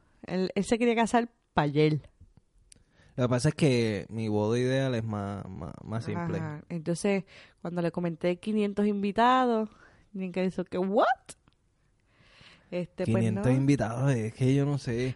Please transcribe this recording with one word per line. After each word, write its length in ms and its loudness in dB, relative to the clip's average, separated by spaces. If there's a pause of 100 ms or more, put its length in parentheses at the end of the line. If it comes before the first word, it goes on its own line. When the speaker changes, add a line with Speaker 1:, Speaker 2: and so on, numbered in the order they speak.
(260)
Speaker 1:
Él, 280 -2
él 100 0
se 140 0
quería 160 2
casar 340 2 (240)
pa' 100 2
ayer. 460 2 (1080)
Speaker 2:
Lo 80 0
que 40 2
pasa 220 2
es 40 0
que 540 2
mi 200 -6
boda 300 2
ideal 360 0
es 100 -2
más, 420 -4
más, 280 -10 (100)
más 220 -6
simple. 320 -4
Speaker 1:
Ajá. 320 -8
Entonces, 540 -2 (360)
cuando 220 -6
le 100 0
comenté 460 -2
quinientos 480 0
invitados, 800 2 (460)
Giancarlo 340 -2
hizo 160 -4
que, 140 -6
"¿What?". 280 4 (1600)
Este, 360 -6
pues, 200 2
Speaker 2:
Quinientos 220 0
Speaker 1:
no. 60 4
Speaker 2:
invitados, 600 2
es 220 -2
que 180 2
yo 140 2
no 120 -2
sé. 380 -4